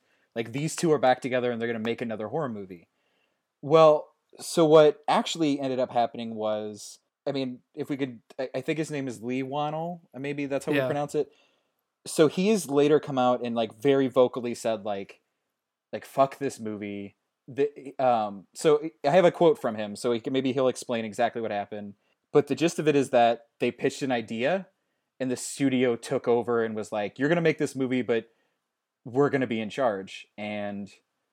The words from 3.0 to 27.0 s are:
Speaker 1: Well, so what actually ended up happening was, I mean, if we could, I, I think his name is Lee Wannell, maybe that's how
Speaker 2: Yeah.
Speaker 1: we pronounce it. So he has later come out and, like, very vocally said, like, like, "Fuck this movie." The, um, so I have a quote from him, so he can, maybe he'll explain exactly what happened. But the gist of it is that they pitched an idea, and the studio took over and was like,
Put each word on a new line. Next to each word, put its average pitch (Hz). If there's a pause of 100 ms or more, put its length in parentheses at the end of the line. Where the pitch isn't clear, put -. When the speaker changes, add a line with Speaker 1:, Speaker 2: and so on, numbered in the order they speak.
Speaker 1:
Well, 151 (320)
so -
what 151
actually 151
ended 131
up 120
happening 117
was, 107 (280)
I 139
mean, 127 (140)
if 143
we 139
could, 127 (180)
I, 131
I 131
think 160
his 151
name 139
is 110
Lee 127
Wannell, 151 (140)
maybe 143
that's 135
how 156
Speaker 2:
Yeah. 139
Speaker 1:
we -
pronounce 143
it. 147 (760)
So 160
he 185
has 202
later 143
come 135
out 123
and, 117
like, 113
very 139
vocally 120
said, 110
like, 101 (720)
like, 107
"Fuck -
this 139
movie." 101 (320)
The, 143
um, 107
so 156 (160)
I 139
have 175
a 175
quote 160
from 113
him, 104
so 120
he 117
can, 135
maybe 131
he'll 131
explain 120
exactly 113
what 107
happened. 101 (380)
But 143
the 131
gist 165
of 151
it 143
is 131
that 117 (140)
they 123
pitched 135
an 135
idea, 120 (540)
and 131
the 123
studio 131
took 123
over 117
and 110
was 107
like, 104